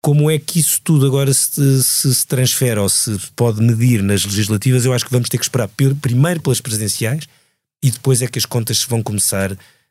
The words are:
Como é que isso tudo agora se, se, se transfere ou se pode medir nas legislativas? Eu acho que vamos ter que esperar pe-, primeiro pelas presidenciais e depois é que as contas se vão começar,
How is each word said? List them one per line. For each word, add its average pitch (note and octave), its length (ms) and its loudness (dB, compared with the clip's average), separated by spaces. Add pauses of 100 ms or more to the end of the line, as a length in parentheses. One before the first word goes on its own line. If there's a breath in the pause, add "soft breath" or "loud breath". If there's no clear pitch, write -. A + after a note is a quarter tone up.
Como D3 240 4
é D#3 80 2
que D3+ 220 -4
isso - 240 0
tudo C#3+ 240 4
agora C3+ 260 2
se, C3+ 520 2
se, - 280 0
se - 140 -2
transfere B2 540 0
ou G2 80 0
se - 280 -2 (200)
pode A2+ 260 2
medir A#2 400 4
nas G2 220 0
legislativas? G#2+ 600 0
Eu C3 80 2
acho A#2+ 120 -2
que - 80 -6
vamos B2 160 0
ter A#2+ 100 -2
que - 60 -4
esperar A#2 240 -2
pe-, C3+ 260 0
primeiro D3 460 0
pelas C3 200 0
presidenciais A2 680 -4 (520 soft breath)
e C3+ 80 2
depois B2 320 0
é B2+ 60 -2
que - 100 -8
as A2 80 -2
contas A2+ 340 -4
se - 100 -4
vão A#2 120 -2
começar, G2 560 -2 (340 soft breath)